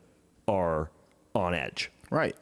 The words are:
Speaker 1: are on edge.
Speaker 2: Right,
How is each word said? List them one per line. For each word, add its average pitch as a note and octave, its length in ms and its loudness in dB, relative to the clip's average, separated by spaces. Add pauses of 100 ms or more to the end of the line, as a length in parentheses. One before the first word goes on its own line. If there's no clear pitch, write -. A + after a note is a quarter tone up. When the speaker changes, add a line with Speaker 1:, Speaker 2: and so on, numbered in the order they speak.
(480)
Speaker 1:
are E2+ 420 2 (420)
on F2+ 220 0
edge. - 380 -4 (180)
Speaker 2:
Right, D3 320 0